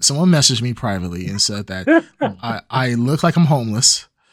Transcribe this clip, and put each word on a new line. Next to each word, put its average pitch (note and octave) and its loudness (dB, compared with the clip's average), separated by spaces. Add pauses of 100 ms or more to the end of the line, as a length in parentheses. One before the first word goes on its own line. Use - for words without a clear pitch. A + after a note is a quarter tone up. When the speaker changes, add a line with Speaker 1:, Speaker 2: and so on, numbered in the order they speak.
Speaker 1:
someone D#3 2
messaged C3 4
me B2 -2
privately F2+ -6
and G2 -4
said G#2 -4
that F#2 -6
Speaker 2:
<laughs> D#4+ 0
Speaker 1:
I, F#3+ -6
I B2+ 0
look B2+ 0
like E3+ 2
I'm E3+ 6
homeless, A#2+ 0 (260)